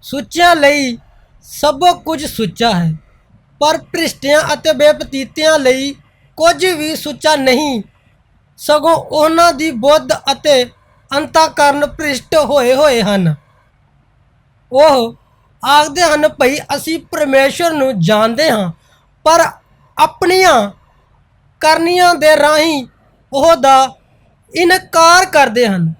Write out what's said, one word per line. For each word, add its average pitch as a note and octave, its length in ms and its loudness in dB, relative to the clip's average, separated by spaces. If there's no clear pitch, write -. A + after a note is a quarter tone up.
ਸੁੱਚਿਆਂ E4+ 520 0
ਲਈ C#4+ 400 0
ਸਭ D4 400 -4
ਕੁਝ D#4 220 -6
ਸੁੱਚਾ A3+ 460 -4
ਹੈ, E3+ 200 -2
ਪਰ D#4 220 0
ਭ੍ਰਿਸ਼ਟਿਆਂ D4+ 580 -2
ਅਤੇ D#4 220 -2
ਬੇਪਤੀਤਿਆਂ D4+ 840 0
ਲਈ C4+ 340 0
ਕੁਝ E4 280 0
ਵੀ D#4+ 300 -4
ਸੁੱਚਾ D4+ 400 -2
ਨਹੀਂ, C4 460 -2
ਸਗੋਂ D4+ 380 0
ਉਹਨਾਂ D#4+ 560 0
ਦੀ D#4 200 -4
ਬੁੱਧ C4 400 0
ਅਤੇ C4+ 320 0
ਅੰਤਃਕਰਨ D4 760 0
ਭ੍ਰਿਸ਼ਟ C#4+ 480 -8
ਹੋਏ B3+ 380 2
ਹੋਏ C4+ 280 2
ਹਨ। F#3 320 0
ਉਹ C4 440 2
ਆਖਦੇ D4 400 0
ਹਨ D4+ 280 2
ਭਈ C#4 260 0
ਅਸੀਂ D#4+ 260 -8
ਪਰਮੇਸ਼ਰ C#4+ 680 -2
ਨੂੰ C4+ 280 -2
ਜਾਣਦੇ A3+ 500 0
ਹਾਂ, G3+ 200 -2
ਪਰ E4 160 2
ਆਪਣੀਆਂ D#4+ 720 0
ਕਰਨੀਆਂ E4+ 540 2
ਦੇ D4+ 220 4
ਰਾਹੀਂ D4+ 500 0
ਉਹਦਾ C4+ 640 2
ਇਨਕਾਰ E4+ 720 2
ਕਰਦੇ B3+ 400 0
ਹਨ F3 340 -2